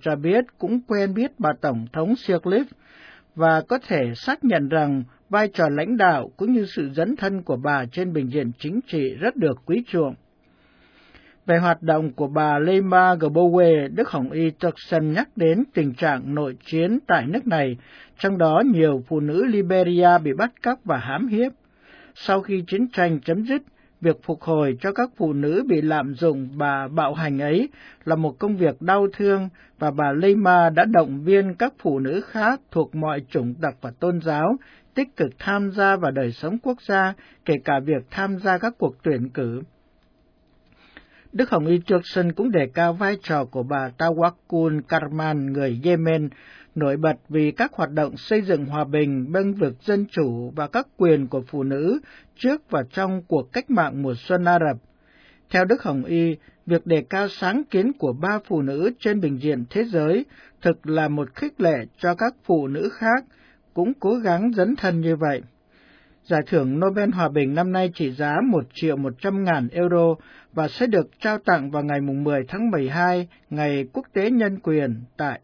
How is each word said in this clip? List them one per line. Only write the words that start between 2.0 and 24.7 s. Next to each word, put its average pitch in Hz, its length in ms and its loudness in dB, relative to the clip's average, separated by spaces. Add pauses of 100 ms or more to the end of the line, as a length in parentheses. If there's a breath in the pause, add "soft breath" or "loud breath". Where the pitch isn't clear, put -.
Sirleaf 190 500 0 (720 loud breath)
và 160 340 2
có 247 180 0
thể 131 280 -2
xác - 300 -6
nhận 165 240 2
rằng 143 340 0 (260 soft breath)
vai 208 200 0
trò 185 200 0
lãnh 160 280 -2
đạo 170 400 2
cũng 220 160 0
như 220 140 2
sự 147 260 -6
dấn 175 240 -2
thân 196 260 -4
của 156 140 -2
bà 135 360 -2
trên 180 200 -4
bình 139 160 -2
diện 127 300 -2
chính 180 280 -4
trị 143 340 -4
rất 214 160 -2
được 160 300 0
quý 226 220 0
chuộng. 156 260 0 (1300 soft breath)
Về 170 120 4
hoạt 170 240 2
động 160 300 0
của 147 160 -4
bà 147 300 0
Leymah 185 600 4
Gbowee, 160 760 4
Đức 196 140 -2
Hồng 135 220 -4
Y 160 200 0
Turkson 160 640 -2
nhắc 202 240 -2
đến 170 280 2 (100)
tình 143 200 0
trạng 135 400 -2
nội 139 300 -4
chiến 175 420 0
tại 151 200 2
nước 226 200 -4
này, 143 300 0 (420 loud breath)
trong 196 200 -2
đó 165 280 4
nhiều 156 420 4
phụ 156 120 0
nữ 151 240 0
Liberia 175 800 4
bị 147 140 0
bắt 233 140 -2 (100)
cóc 247 220 -2
và 156 120 0
hãm 135 300 -4
hiếp. 240 260 0 (640 soft breath)
Sau 196 260 0
khi 196 260 -4
chiến 220 220 0
tranh 170 320 0
chấm 185 240 -2
dứt, 277 180 -2 (380 soft breath)
việc 165 220 2
phục 160 200 -6
hồi 151 380 0